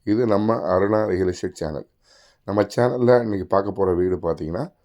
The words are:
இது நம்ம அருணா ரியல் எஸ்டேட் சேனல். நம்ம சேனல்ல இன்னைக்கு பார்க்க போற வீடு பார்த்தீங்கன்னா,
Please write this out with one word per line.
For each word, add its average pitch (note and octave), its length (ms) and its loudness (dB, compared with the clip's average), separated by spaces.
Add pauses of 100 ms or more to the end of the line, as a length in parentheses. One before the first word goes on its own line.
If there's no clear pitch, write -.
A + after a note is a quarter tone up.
இது A2 220 0
நம்ம G#2+ 280 2
அருணா G2+ 520 2
ரியல் F#2 220 0
எஸ்டேட் F2+ 260 -6
சேனல். D#2 320 -8 (580)
நம்ம G2+ 180 0
சேனல்ல B2 600 2
இன்னைக்கு G2 240 -4
பார்க்க G2 260 0
போற F#2+ 220 0
வீடு F2+ 220 0
பார்த்தீங்கன்னா, E2 560 -6 (120)